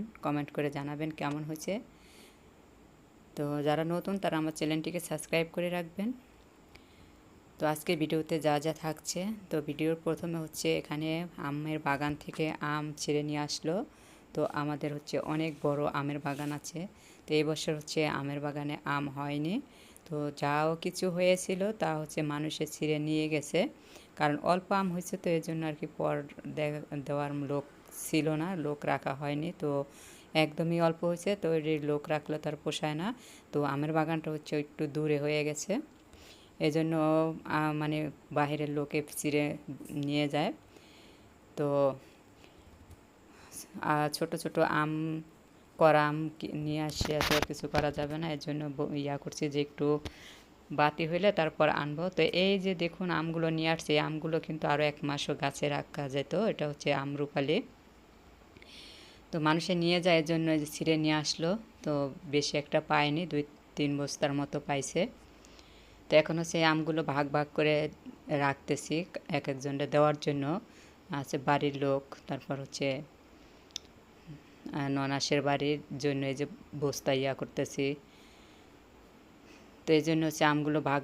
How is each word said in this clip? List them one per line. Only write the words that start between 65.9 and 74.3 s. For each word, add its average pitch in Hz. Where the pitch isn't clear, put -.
তো -
এখন 156
হচ্ছে 170
এই 165
আমগুলো 156
ভাগ 147
ভাগ 147
করে 151
রাখতেছি 143
এক 147
একজনকে 139
দেওয়ার 147
জন্য। 143
আছে 143
বাড়ির 143
লোক, 139
তারপর 139
হচ্ছে, 139